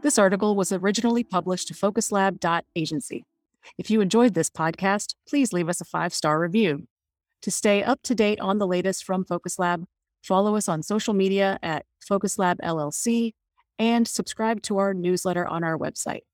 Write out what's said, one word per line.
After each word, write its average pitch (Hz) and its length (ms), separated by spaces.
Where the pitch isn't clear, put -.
This 294 160
article 202 380
was 196 160
originally 214 540
published 185 420
to 156 60
focus 214 360
lab 196 300
dot 170 240
agency. 156 520
If - 120
you 214 100
enjoyed 214 340
this 165 160
podcast, 185 640
please 277 240
leave 175 160
us 175 140
a 170 40
five-star 160 540
review. 170 480
To 196 100
stay 202 320
up 247 200
to 247 120
date 208 240
on 196 200
the 202 60
latest 180 380
from 185 220
Focus 175 340
Lab, 175 240
follow 202 320
us 208 140
on 156 140
social 214 300
media 196 480
at 160 240
Focus 196 400
Lab 180 240
L 165 160
L 147 120
C 233 440
and 233 300
subscribe 220 540
to 202 160
our 196 160
newsletter 180 540
on 170 160
our 165 140
website - 460